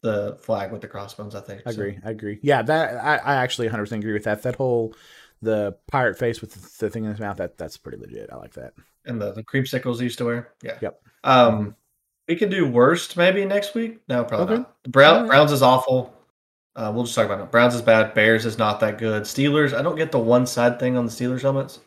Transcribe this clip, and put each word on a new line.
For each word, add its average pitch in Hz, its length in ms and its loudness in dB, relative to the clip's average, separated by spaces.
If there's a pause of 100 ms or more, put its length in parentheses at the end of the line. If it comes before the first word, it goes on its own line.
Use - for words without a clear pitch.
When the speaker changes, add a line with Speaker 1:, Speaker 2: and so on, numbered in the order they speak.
Speaker 1:
the 104 400 -4
flag 120 300 -4
with 104 100 -12
the 101 60 -16
crossbones, 101 480 -14
I 101 60 -12
think, 98 240 -18
Speaker 2:
I 120 60 -8
Speaker 1:
so. 107 100 -8
Speaker 2:
agree, 101 220 -8
I 110 60 -10
agree. 107 320 -10
Yeah, 139 220 2
that, 151 320 -2
I, 135 220 -2
I 139 180 -2
actually 127 320 -2
a - 20 -2
hundred 107 140 -4
percent 107 200 -8
agree 110 100 -4
with 104 100 -4
that. 107 180 -2
That 123 140 -4
whole, 120 400 -2 (460)
the 107 360 -2 (100)
pirate 123 300 0
face 117 240 -4
with 104 120 -18
the, - 320 -12
the 104 40 -2
thing 113 140 -8
in 107 80 -6
his 104 80 -10
mouth, 101 180 -8
that, 90 220 -10
that's 80 180 -14
pretty - 220 -18
legit. 55 340 -16
I 64 40 -16
like - 160 -20
that. 62 200 -18 (320)
Speaker 1:
And 117 160 -8
the, 98 120 -6
the 110 100 -12
creamsicles 127 540 -4
he 123 80 -4
used 117 120 -6
to 123 80 -4
wear. 120 240 -6 (140)
Yeah. 113 180 -12
Speaker 2:
Yep. - 200 -10 (240)
Speaker 1:
Um, 123 280 6
Speaker 2:
Mm-hmm. 104 160 -4 (600)
Speaker 1:
we 170 80 0
could 202 120 0
do 180 180 0
worst 131 480 4
maybe 185 300 2
next 202 300 -2
week. 226 320 -6
No, 123 160 -2
probably 180 320 -2
Speaker 2:
Okay. 247 80 -2
Speaker 1:
not. - 200 -20
The 131 60 -12
Brown-, 139 260 8
Speaker 2:
All - 80 2
right. 220 40 -4
Speaker 1:
Browns 143 240 6
is 139 100 2
awful. 127 500 4 (640)
Uh, 110 200 -6
we'll 120 80 -2
just 117 100 -8
talk 110 140 2
about 98 120 -4
it. 101 120 -12
Browns 120 240 4
is 117 80 -4
bad. 110 320 4
Bears 110 320 4
is 110 100 -6
not 107 220 0
that 107 180 0
good. 110 260 -2
Steelers, 143 540 0
I 139 60 -2
don't 170 120 -2
get 156 160 -4
the 135 60 0
one 120 300 4
side 120 320 0
thing 127 180 -2
on 120 80 -2
the 113 60 -6
Steelers 127 320 -6
helmets. 135 440 -2